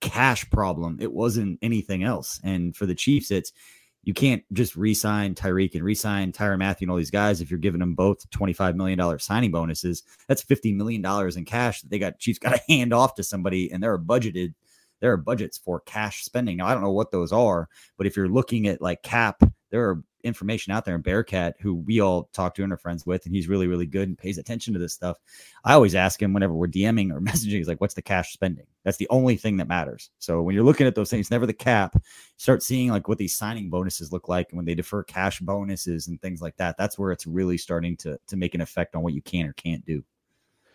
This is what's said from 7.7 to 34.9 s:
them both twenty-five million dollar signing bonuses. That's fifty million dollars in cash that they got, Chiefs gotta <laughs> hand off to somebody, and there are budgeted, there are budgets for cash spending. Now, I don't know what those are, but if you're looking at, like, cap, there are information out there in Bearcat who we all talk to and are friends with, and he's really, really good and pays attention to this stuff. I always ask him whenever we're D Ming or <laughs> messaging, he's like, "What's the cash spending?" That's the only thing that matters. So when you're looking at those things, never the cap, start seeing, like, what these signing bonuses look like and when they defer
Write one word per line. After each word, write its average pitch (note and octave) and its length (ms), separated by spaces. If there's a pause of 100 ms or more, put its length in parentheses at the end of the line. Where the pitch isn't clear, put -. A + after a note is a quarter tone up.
them F2+ 160
both G2 340
twenty-five F#2 460
million F#2 240
dollar E2+ 180
signing A2 320
bonuses. E2 540 (240)
That's C#3 160
fifty A2+ 280
million G#2 300
dollars F#2 360
in E2 80
cash A#2 360
that - 80
they G#2 80
got, F#2+ 220
Chiefs - 180
gotta B2 260
<laughs> - 60
hand B2 240
off B2+ 220
to G2+ 80
somebody, F#2 480
and F#2 100
there A2 100
are F#2+ 60
budgeted, F2+ 560 (460)
there B2 120
are G2 60
budgets G2+ 400
for F2 240
cash G#2+ 420
spending. A2+ 340
Now, F2+ 100
I A#2+ 60
don't G2 100
know G2 80
what G#2 180
those F2 240
are, G2+ 340 (300)
but G2 80
if G2 100
you're F#2+ 140
looking G#2+ 380
at, F#2+ 120
like, F2 220
cap, A#2 400 (300)
there A2+ 180
are E2 140 (200)
information G#2+ 500
out A2 120
there F2+ 100
in E2 60
Bearcat F#2 580
who G2 160
we G2 240
all F#2 240 (100)
talk F2+ 220
to G2 80
and G2 100
are E2+ 40
friends E2+ 280
with, F2+ 220
and E2+ 80
he's E2+ 120
really, F#2 200
really F2 180
good F#2+ 220
and F2+ 100
pays F2+ 220
attention A2+ 340
to F2+ 60
this F2 140
stuff. F2+ 240 (460)
I B2+ 100
always A2 200
ask F#2+ 260
him G2 140
whenever G2 220
we're E2+ 100
D F#2 260
Ming G2 200
or C#2+ 100
<laughs> - 0
messaging, G#2+ 360
he's D#2+ 100
like, E2+ 140
"What's G2+ 120
the - 80
cash F2+ 320
spending?" F2+ 320 (180)
That's G2 140
the - 120
only B2+ 260
thing G2+ 220
that F2 100
matters. D#2 500
So E2+ 240
when F#2 140
you're G#2+ 80
looking C3+ 240
at G#2+ 80
those G#2+ 160
things, G#2+ 180
never A#2+ 160
the G#2+ 80
cap, G#2+ 420 (420)
start - 260
seeing, B2+ 260
like, G#2 180
what G#2+ 120
these F#2+ 180
signing G#2+ 320
bonuses F2+ 420
look F2+ 160
like F2+ 220
and E2+ 80
when E2+ 80
they E2+ 100
defer F2+ 280